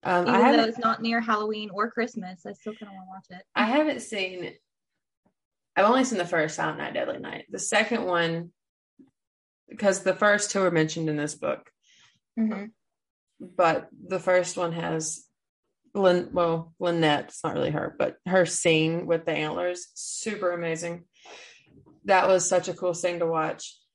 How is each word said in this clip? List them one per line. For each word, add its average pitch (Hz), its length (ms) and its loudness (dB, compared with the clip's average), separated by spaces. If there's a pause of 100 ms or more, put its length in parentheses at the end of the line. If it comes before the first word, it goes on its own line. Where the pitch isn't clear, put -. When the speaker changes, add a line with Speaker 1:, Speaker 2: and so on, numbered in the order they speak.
Speaker 1:
Um, 180 200 2
Speaker 2:
Even - 120 2
Speaker 1:
I 196 40 6
Speaker 2:
though 240 60 8
Speaker 1:
haven't 226 260 6
Speaker 2:
it's 226 80 -8
not 226 240 0
near 233 180 0
Halloween 214 520 -2
or 208 180 -2
Christmas, 208 560 -6
I 202 60 -12
still 214 220 -12
kinda 208 200 -18
wanna 185 140 -18
watch 190 220 -20
it. 180 140 -18 (100)
Speaker 1:
I 247 100 2
haven't 277 360 2
seen, 185 540 -6 (1200)
I've 190 100 4
only 247 180 4
seen 208 140 -2
the 175 80 -2
first 160 300 -2
Silent 156 220 -4
Night, 147 160 -8
Deadly - 240 -4
Night. - 320 -12
The 190 80 -10
second 220 460 -2
one, 170 480 -2 (1300)
'cause 190 240 2
the 185 120 2
first 208 360 2
two 196 100 0
were 185 100 4
mentioned 160 400 0
in 151 60 -2
this 147 180 -4
book. - 360 -6 (680)
Speaker 2:
Mm-hmm. 208 280 -2 (760)
Speaker 1:
But 175 520 -2
the - 280 -8
first 180 360 2
one 175 160 -2
has 165 500 -4 (720)
Lyn-, 180 380 4
well, 165 460 0
Lynette, 160 500 2
it's - 160 -16
not - 100 -4
really 143 160 -2
her, - 280 -4
but - 280 -2
her 185 200 4
scene 165 600 2
with 165 200 0
the 165 60 -2
antlers, 175 640 -4
super 190 580 -6
amazing. 170 540 -6 (1000)
That 190 240 6
was 185 200 6
such 180 200 2
a 175 60 -4
cool 180 200 -2
scene 175 260 -2
to 165 60 0
watch. 160 520 -2 (160)